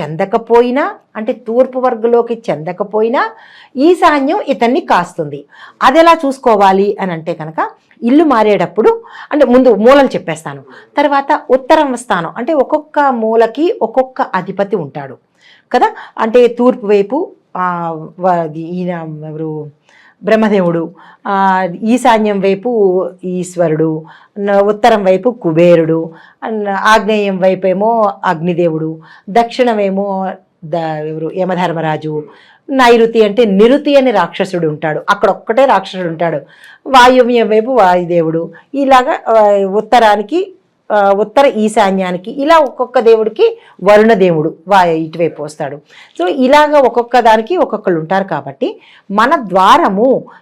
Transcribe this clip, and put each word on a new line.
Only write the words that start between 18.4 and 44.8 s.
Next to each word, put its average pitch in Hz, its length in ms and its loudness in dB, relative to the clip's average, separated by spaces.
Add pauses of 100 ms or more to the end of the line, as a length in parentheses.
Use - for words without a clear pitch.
ఈయన 165 720 -8
ఎవరు, 156 420 -10 (520)
బ్రహ్మదేవుడు, 185 680 0 (360)
ఆ, 196 360 0 (200)
ఈశాన్యం 220 580 0
వైపు 196 300 -2 (540)
ఈశ్వరుడు, 170 800 -4 (340)
న-, 202 140 -2
ఉత్తరం 208 520 2
వైపు 185 260 2
కుబేరుడు, 165 800 2 (380)
న-, 214 200 -6
ఆగ్నేయం 202 720 0
వైపేమో 190 720 0 (120)
అగ్నిదేవుడు, 160 760 -4 (320)
దక్షిణమేమో 202 1040 -2 (320)
ద-, 156 100 -10
ఎవరు, 156 640 -6
యమధర్మరాజు, 160 880 -4 (460)
నైరుతి 233 540 4
అంటే 202 200 0
నిరుతి 254 520 2
అని 262 140 2
రాక్షసుడు 175 580 -2
ఉంటాడు, 151 420 -6
అక్కడ 202 200 0
ఒక్కటే 220 340 0
రాక్షసుడు 190 440 -2
ఉంటాడు, 165 280 -4 (500)
వాయువ్యం 247 640 4
వైపు 220 220 0
వాయుదేవుడు, 175 800 0 (240)
ఇలాగా, 269 440 2 (100)
ఆ, 214 240 4
ఉత్తరానికి, 214 1000 0 (380)
ఆ, 202 200 2
ఉత్తర 214 340 2
ఈశాన్యానికి 196 840 0
ఇలా 285 280 2
ఒక్కొక్క 247 400 -2
దేవుడికి 226 600 2 (260)
వరుణ 214 280 6
దేవుడు 170 420 0 (140)
వా-, 185 180 4